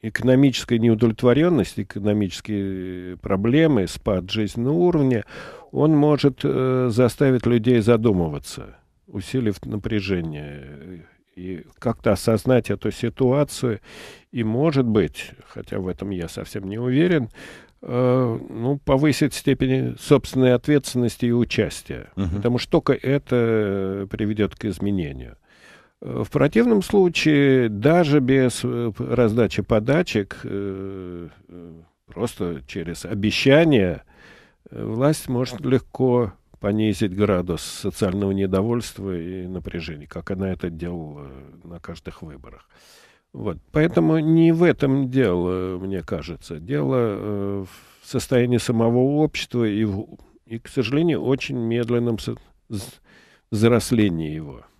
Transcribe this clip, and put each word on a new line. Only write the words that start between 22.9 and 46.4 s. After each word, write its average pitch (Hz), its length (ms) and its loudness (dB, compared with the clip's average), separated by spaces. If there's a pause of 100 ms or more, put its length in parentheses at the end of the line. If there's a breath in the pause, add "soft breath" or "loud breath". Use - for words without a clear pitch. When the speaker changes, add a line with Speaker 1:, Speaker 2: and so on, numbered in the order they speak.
Speaker 1:
это 107 1160 0
приведёт 104 440 -2
к - 120 -14
изменению. 80 680 -4 (640 soft breath)
Э, 123 240 -6
в - 60 -12
противном 208 520 2
случае, 143 840 4
даже 143 520 4
без, 131 440 2
э, 120 320 -4
п-, 120 80 -6 (100)
раздачи 113 480 2
подачек, 117 840 0
э, 95 840 -8 (200)
э, 85 240 -18 (340)
просто 87 600 -6
через 85 360 -10
обещания, 104 1000 4 (680 soft breath)
э, 113 140 -12
власть 123 440 -2
может 123 380 -4
легко 123 640 0 (280)
понизить 104 540 0
градус 90 460 0
социального 98 720 -2
недовольства 98 840 -2
и 90 320 -8
напряжения, 82 600 -10
как - 240 -12
она 95 200 -4
это 90 200 -6
делала 80 580 -12 (340)
на - 160 -18
каждых - 440 -16
выборах. - 440 -20 (680 soft breath)
Вот. 107 240 -8 (140)
Поэтому 160 480 2
не 165 320 6
в 165 100 2
этом 139 480 2
дело, 92 680 0
мне 95 240 -6
кажется. 80 580 -10